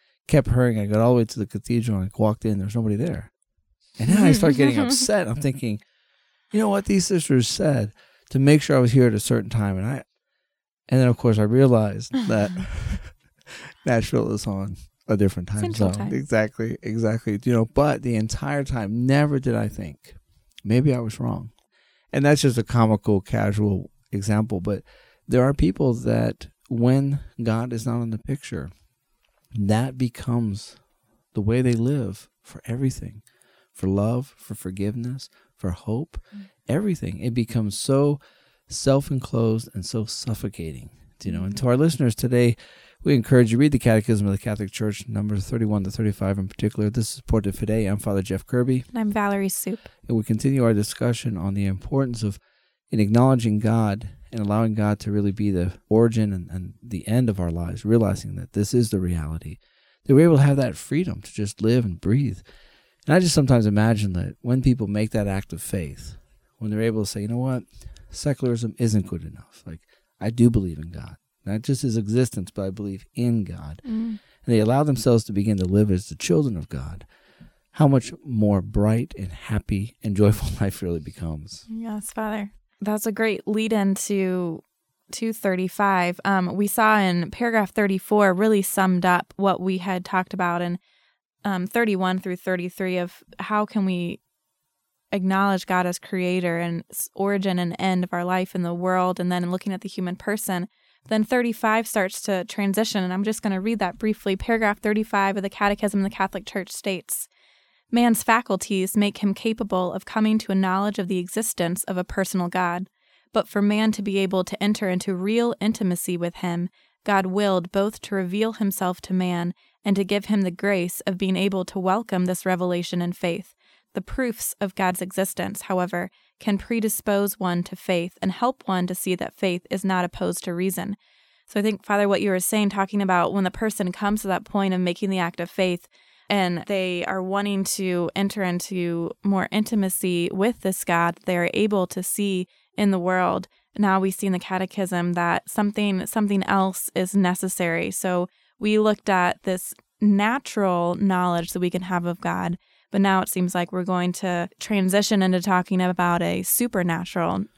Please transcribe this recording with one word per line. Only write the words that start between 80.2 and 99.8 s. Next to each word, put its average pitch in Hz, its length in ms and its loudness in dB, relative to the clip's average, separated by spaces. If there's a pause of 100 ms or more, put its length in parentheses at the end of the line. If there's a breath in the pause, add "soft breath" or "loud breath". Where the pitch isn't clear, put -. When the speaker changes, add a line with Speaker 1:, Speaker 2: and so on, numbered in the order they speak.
Speaker 1:
<laughs> - 40 -6
life 98 200 -2
really 87 200 -4
becomes. 78 680 -10
Speaker 2:
Yes, 220 440 -10
Father. 214 400 -6 (280)
That's 208 260 -2
a 220 60 -2
great 214 360 -2
lead 214 240 0
into 190 880 0 (480)
two 226 220 -4
thirty-five. 185 920 0
Um, 190 300 2
we 202 140 2
saw 214 300 4
in 175 340 2
paragraph 226 380 0
thirty-four 202 640 2
really 208 280 4
summed 185 440 2
up 180 300 2
what 196 240 0
we 185 180 -2
had 185 260 -6
talked 185 300 -4
about 175 280 -2
in, 175 160 -4 (680)
um, 190 240 -2
thirty-one 185 520 0
through 180 160 -6
thirty-three 180 640 -4
of 175 240 -6 (160)
how 214 280 -2
can 202 180 -2
we 175 360 -4 (920)
acknowledge 190 560 0
God 180 200 0
as 180 120 -4
creator 180 600 -2
and 170 320 -4
s-, - 240 -10
origin 196 440 0
and 175 200 -2
end 185 260 0
of - 80 -8
our 175 120 -2
life 185 300 -2
in 185 80 -4
the 170 120 -2
world, 180 460 0
and 180 100 0
then 180 200 -2
looking 185 220 -4
at 185 100 -8